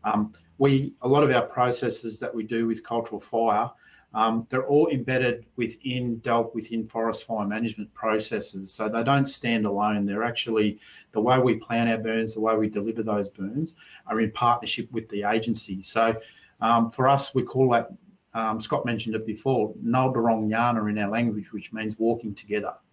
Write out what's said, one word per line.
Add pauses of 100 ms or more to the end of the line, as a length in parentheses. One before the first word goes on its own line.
um, (240)
we,
a
lot
of
our
processes
that
we
do
with
cultural
fire, (420)
um,
they're
all
embedded (100)
within,
dealt
within
forest
fire
management
processes.
So
they
don't
stand
alone.
They're
actually, (320)
the
way
we
plan
our
burns,
the
way
we
deliver
those
burns (320)
are
in
partnership
with
the
agency.
So, (460)
um,
for
us,
we
call
that, (440)
um,
Scott
mentioned
it
before, (120)
Naldarong
Yana
in
our
language,
which
means
walking
together (180)